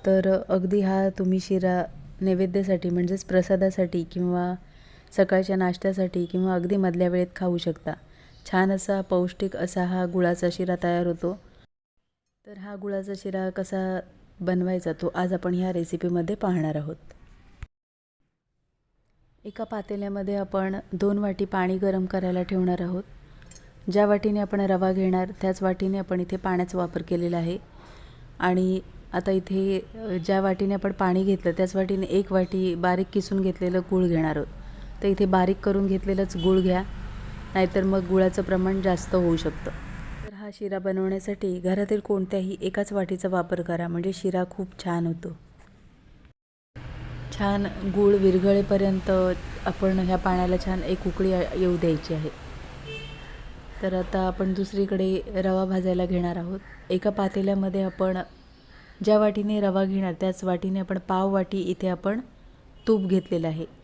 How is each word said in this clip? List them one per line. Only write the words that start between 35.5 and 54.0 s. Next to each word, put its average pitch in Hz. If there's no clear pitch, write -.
करून 196
घेतलेलंच 190
गूळ 185
घ्या, 185
नाहीतर 190
मग 190
गुळाचं 185
प्रमाण 185
जास्त 185
होऊ 170
शकतं. -
तर 208
हा 208
शिरा 196
बनवण्यासाठी 190
घरातील 196
कोणत्याही 190
एकाच 202
वाटीचा 185
वापर 175
करा, 170
म्हणजे 175
शिरा 185
खूप -
छान 170
होतो. 165
छान 202
गूळ 202
विरघळेपर्यंत 196
आपण 190
ह्या 185
पाण्याला 180
छान 185
एक 185
उकळी 190
येऊ 180
द्यायची 165
आहे. -
तर 190
आता 185